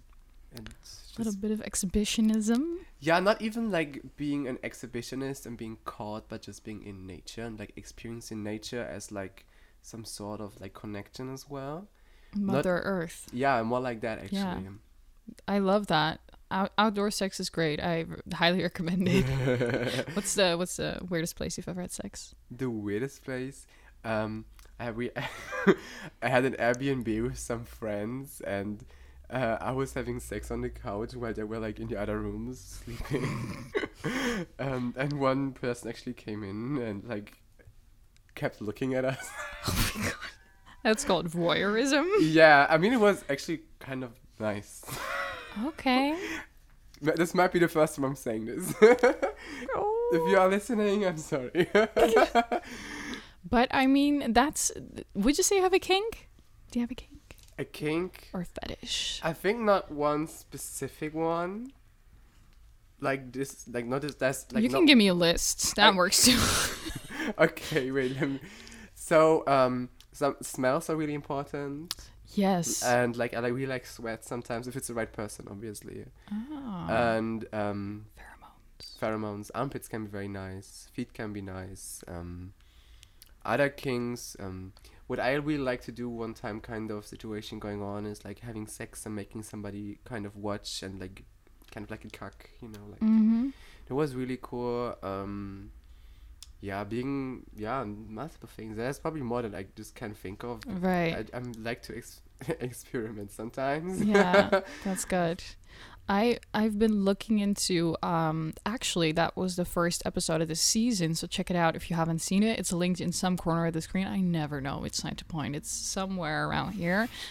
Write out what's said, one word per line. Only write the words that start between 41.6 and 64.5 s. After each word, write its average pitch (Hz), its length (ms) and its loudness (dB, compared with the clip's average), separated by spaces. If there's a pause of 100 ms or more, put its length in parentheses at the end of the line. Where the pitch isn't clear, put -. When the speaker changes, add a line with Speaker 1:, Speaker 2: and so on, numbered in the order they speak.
Speaker 1:
Yeah, 156 480 12
I 160 120 6
mean, 208 140 6
it 254 60 4
was 202 300 6
actually 143 320 -2 (180)
kind 131 240 -8
of 120 80 -10 (280)
nice. 104 440 -4 (420)
<laughs> - 400 -8
Speaker 2:
Okay. 277 520 2 (840)
Speaker 1:
But 156 160 2
this 165 180 2
might 180 160 6
be 180 80 4
the 170 80 6
first 156 280 4
time 139 100 0
I'm 139 100 0
saying 110 300 -4
this. 147 320 -4
<laughs> - 40 -2 (960)
Speaker 2:
Oh. 440 380 0
Speaker 1:
If 165 180 4
you 196 60 8
are 185 120 8
listening, 208 560 2
I'm 175 120 0
sorry. 151 540 0
<laughs> - 40 6 (1700)
Speaker 2:
But, 247 220 4
I 262 160 4
mean, 277 460 4
that's, 269 380 4 (420)
would 247 240 4
you 370 60 4
say 403 140 4
you 370 60 6
have 370 100 4
a 370 60 6
kink? 403 500 0 (420)
Do 240 80 -2
you 240 40 2
have 240 80 -4
a 247 40 -12
kink? - 400 -18 (220)
Speaker 1:
A 143 80 -6
kink? 165 680 -4
Speaker 2:
Or 180 120 -4
fetish? - 800 -6
Speaker 1:
I 165 100 0
think 208 260 0
not 202 320 4
one 147 360 2
specific - 840 -10
one. 175 580 -2 (1300)
Like 135 320 -4
this, 135 360 -8
like, 120 200 -4
not 135 160 0
this, 147 120 -6
that's, 135 380 -2